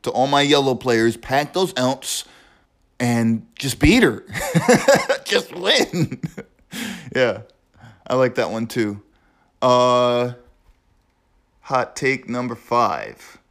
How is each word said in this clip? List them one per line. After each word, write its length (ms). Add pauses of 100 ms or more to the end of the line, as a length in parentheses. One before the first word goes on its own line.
To 80
all 160
my 160
yellow 320
players, 420
pack 380
those 240
outs 480 (720)
and 460 (100)
just 240
beat 220
her. 200 (540)
<laughs> 480
Just 300
win. 720
<laughs> 40 (880)
Yeah, 260 (640)
I 80
like 200
that 160
one 160
too. 340 (600)
Uh, 680 (1300)
hot 360
take 320
number 260
five. 840 (120)